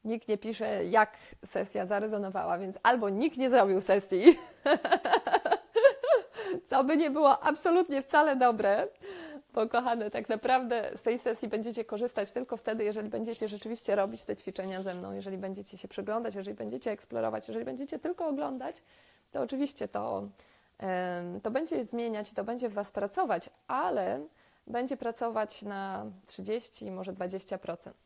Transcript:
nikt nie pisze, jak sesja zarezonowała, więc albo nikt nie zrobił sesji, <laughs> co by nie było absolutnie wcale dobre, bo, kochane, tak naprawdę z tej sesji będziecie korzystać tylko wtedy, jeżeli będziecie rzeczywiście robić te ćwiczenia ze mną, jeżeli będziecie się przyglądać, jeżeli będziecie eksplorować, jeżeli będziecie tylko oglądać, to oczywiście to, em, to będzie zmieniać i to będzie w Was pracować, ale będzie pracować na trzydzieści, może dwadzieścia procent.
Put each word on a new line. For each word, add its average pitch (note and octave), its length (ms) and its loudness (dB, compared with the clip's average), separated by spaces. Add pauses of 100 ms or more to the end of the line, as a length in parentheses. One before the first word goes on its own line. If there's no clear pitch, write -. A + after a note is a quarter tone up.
nikt A3 240 -4
nie G#3+ 100 2
pisze, G#3 460 -4
jak G#3+ 320 4 (280)
sesja F#3+ 420 -4
zarezonowała, G3+ 720 -2
więc F#3+ 240 -6
albo A3+ 260 4
nikt C4 280 0
nie B3+ 140 2
zrobił G3 300 6
sesji, G3 580 8 (1000)
<laughs> A4 1300 2
co C4+ 140 4
by D4+ 120 4
nie D4+ 140 4
było C#4 320 6
absolutnie E4 600 2
wcale D4+ 340 4
dobre, A#3+ 520 4 (680)
bo, A3 140 2
kochane, A#3 420 0
tak G#3+ 180 -4
naprawdę A#3+ 680 2
z - 60 -14
tej A#3 160 2
sesji A#3+ 300 -4
będziecie A3 360 -4
korzystać G#3+ 480 -4
tylko B3 240 -6
wtedy, A3 280 -4
jeżeli G#3+ 240 -4
będziecie A3 400 -4
rzeczywiście G#3 480 -2
robić G#3 280 0
te G#3 120 -4
ćwiczenia F#3+ 460 -6
ze F#3+ 120 -6
mną, F#3 180 -8
jeżeli F#3+ 260 -8
będziecie F#3+ 400 -10
się - 100 -16
przyglądać, G#3+ 460 -4
jeżeli G3+ 220 -8
będziecie A#3 340 -6
eksplorować, - 580 -4
jeżeli A3+ 160 -6
będziecie C4 340 -8
tylko F4 300 -4
oglądać, C#4 540 -6 (500)
to C4+ 100 -4
oczywiście C4+ 460 -4
to, G#3 400 -4 (500)
em, F3+ 640 -4
to A3 100 -4
będzie C#4 340 -2
zmieniać A3+ 480 -6
i - 20 -20
to G3+ 100 -4
będzie A#3+ 240 -4
w G3+ 60 -8
Was G3+ 180 -6
pracować, G3+ 580 -2 (160)
ale B3+ 540 0 (460)
będzie B3 300 -4
pracować A#3 680 -4
na G3 440 -6 (200)
trzydzieści, G#3+ 640 -8
może F#3+ 220 -8
dwadzieścia F#3 460 -6
procent. - 480 -10